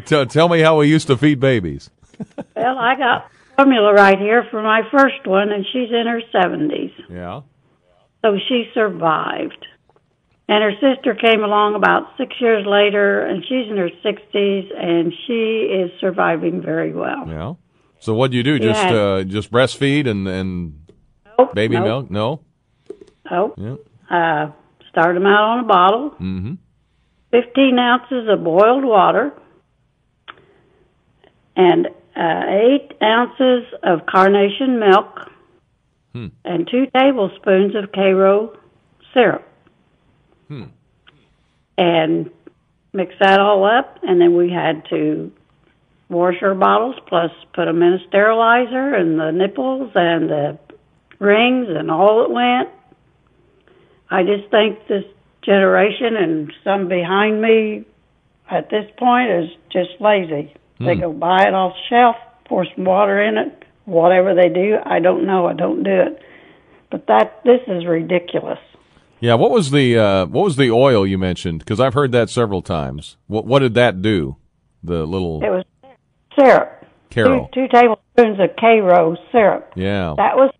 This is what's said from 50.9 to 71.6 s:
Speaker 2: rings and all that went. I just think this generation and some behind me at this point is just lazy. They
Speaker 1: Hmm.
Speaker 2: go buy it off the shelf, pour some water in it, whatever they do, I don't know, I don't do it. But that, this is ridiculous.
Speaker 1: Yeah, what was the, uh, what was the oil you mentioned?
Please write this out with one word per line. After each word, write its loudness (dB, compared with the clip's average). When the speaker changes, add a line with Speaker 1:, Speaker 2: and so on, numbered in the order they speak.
Speaker 2:
rings 2
and -6
all 2
that -2
went. -2
I 0
just -2
think 0
this -4
generation 2
and -4
some -2
behind -2
me 0
at -4
this -4
point 2
is -2
just -6
lazy. -2
They -2
Speaker 1:
Hmm. -2
Speaker 2:
go -4
buy 2
it 0
off -2
the -18
shelf, 4
pour -2
some -10
water 2
in 0
it, -8
whatever 2
they 4
do, 0
I -2
don't 0
know, 0
I -2
don't -4
do -2
it. 0
But -12
that, 0
this 4
is -6
ridiculous. -4
Speaker 1:
Yeah, 2
what 2
was 0
the, 2
uh, 2
what -2
was -2
the 2
oil 4
you -2
mentioned? -4